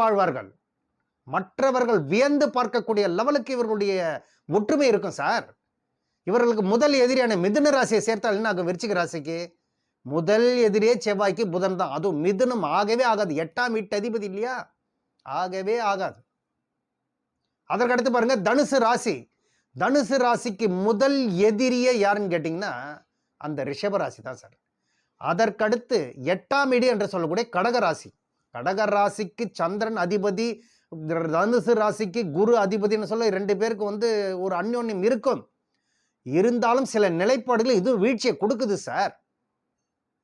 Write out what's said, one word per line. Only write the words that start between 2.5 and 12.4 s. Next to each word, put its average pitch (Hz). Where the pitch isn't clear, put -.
பார்க்கக்கூடிய 220
லெவலுக்கு 269
இவர்களுடைய 208
ஒற்றுமை 269
இருக்கும் 180
சார். 196
இவர்களுக்கு 226
முதல் 285
எதிரியான 247
மிதுன 285
ராசியை 220
சேர்த்தால் 220
என்ன 220
ஆகும்? 175
விருச்சிக 196
ராசிக்கு 165
முதல் 175
எதிரியே 214
செவ்வாய்க்கு 202
புதன் 185
தான். 151
அதுவும் 160
மிதுனம் 208